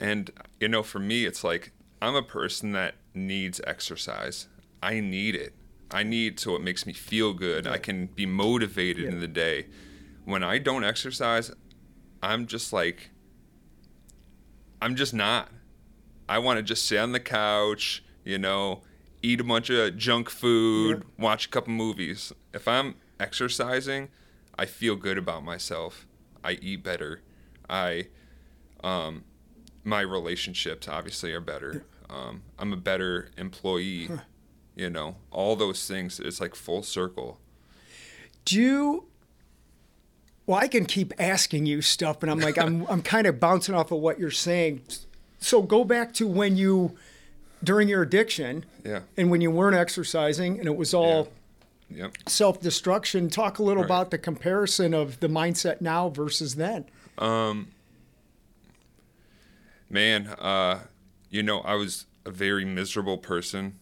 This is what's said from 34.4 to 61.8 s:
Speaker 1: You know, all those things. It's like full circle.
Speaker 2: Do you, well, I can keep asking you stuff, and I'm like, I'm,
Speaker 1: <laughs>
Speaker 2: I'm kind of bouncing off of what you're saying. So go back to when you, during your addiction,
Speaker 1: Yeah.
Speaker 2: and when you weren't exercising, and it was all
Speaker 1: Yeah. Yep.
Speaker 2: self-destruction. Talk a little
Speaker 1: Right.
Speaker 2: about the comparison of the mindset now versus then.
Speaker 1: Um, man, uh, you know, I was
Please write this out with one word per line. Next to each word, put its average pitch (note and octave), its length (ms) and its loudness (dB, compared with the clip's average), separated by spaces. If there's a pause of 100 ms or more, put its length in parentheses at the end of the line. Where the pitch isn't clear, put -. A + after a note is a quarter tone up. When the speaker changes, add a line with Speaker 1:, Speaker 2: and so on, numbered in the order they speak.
Speaker 1:
You F2+ 120 -4
know, E2 280 -6 (140)
all G#2 260 0
those G2 300 -2
things. F#2 340 -6
It's - 200 -8
like E2+ 140 -6
full F#2+ 280 -4
circle. F2+ 560 -6 (1080)
Speaker 2:
Do F#3+ 120 4
you, C#4+ 460 4 (1400)
well, F#3+ 120 4
I C4 100 4
can A3+ 180 4
keep - 320 -2
asking E3+ 480 2
you D3 160 0
stuff, D#3 400 0
and D#3 80 0
I'm D#3 80 0
like, D3+ 180 2
I'm, E3 300 2
Speaker 1:
<laughs> - 20 -4
Speaker 2:
I'm F#3 140 0
kind G#3+ 240 4
of C#3 120 4
bouncing F3+ 360 4
off E3 180 2
of D#3+ 60 0
what D#3 200 2
you're D#3+ 120 -2
saying. E3 520 0 (580)
So A#3 200 6
go G#3+ 240 6
back A#3 300 0
to A3+ 120 2
when G3 300 4
you, F#3+ 400 4 (640)
during G3+ 260 6
your G3 140 4
addiction, E3 640 2 (200)
Speaker 1:
Yeah. G#2 160 -4 (180)
Speaker 2:
and F3 120 6
when F3 120 6
you E3 80 4
weren't F#3 260 6
exercising, F3 840 0
and G3 80 -4
it D3+ 100 0
was E3+ 180 0
all E3 340 4 (600)
Speaker 1:
Yeah. E2+ 140 -10
Yep. - 120 -10 (120)
Speaker 2:
self-destruction. F#3 1000 2
Talk G3+ 300 0
a G#3+ 40 0
little G3 200 4
Speaker 1:
Right. - 40 2
Speaker 2:
about F3+ 240 2
the E3+ 80 -2
comparison F3+ 760 0
of C#3+ 260 0
the E3 80 2
mindset E3 540 0
now E3+ 260 2
versus C#3+ 460 -2
then. E3+ 320 -4 (320)
Speaker 1:
Um, A2 500 0 (2250)
man, G#2 380 4 (100)
uh, F#2+ 420 2 (500)
you G#2 120 -2
know, G#2+ 180 0
I G2+ 140 -2
was G#2 320 -4 (180)